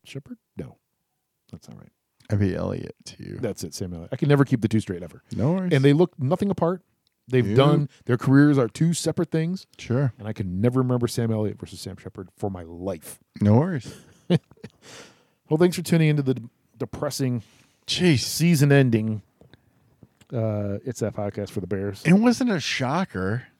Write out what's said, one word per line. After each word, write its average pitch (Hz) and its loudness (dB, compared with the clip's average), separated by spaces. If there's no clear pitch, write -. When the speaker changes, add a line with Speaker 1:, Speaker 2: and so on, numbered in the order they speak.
Speaker 1:
Shepard? 180 -16
No. 131 -12
That's - -20
not - -20
right. 50 -20
Speaker 2:
I'd 104 2
be 95 0
Elliott 92 -8
to - -20
you. - -12
Speaker 1:
That's - -8
it, - -14
Sam 90 -10
Elliott. 85 -14
I 131 -8
can 147 -2
never 139 6
keep 127 0
the 107 -2
two 110 0
straight, 90 -10
ever. - -18
Speaker 2:
No 127 0
worries. 185 -2
Speaker 1:
And 135 4
they 143 8
look 170 2
nothing 180 -2
apart. 175 -2
They've 123 2
Speaker 2:
Yep. 104 0
Speaker 1:
done, 147 4
their 120 2
careers 143 4
are 117 2
two 165 0
separate 165 -4
things. 165 -4
Speaker 2:
Sure. 127 -2
Speaker 1:
And 101 -14
I 110 -8
can 95 -6
never 123 2
remember 123 0
Sam 117 -2
Elliott 107 -2
versus 92 -14
Sam 98 -12
Shepard 95 -16
for 104 -6
my 90 -10
life. 85 -10
Speaker 2:
No 104 6
worries. 151 -2
Speaker 1:
<laughs> 170 4
Well, 156 2
thanks 175 2
for 185 -6
tuning 160 2
into 147 0
the 131 -2
depressing 127 -4
Speaker 2:
Jeez. 165 2
Speaker 1:
season 147 2
ending. 110 4
Uh, 104 -4
It's 123 -8
That 107 -2
Podcast 104 -6
for - -8
the 90 -10
Bears. 98 -6
Speaker 2:
It 165 4
wasn't 233 4
a 175 -2
shocker. 123 -4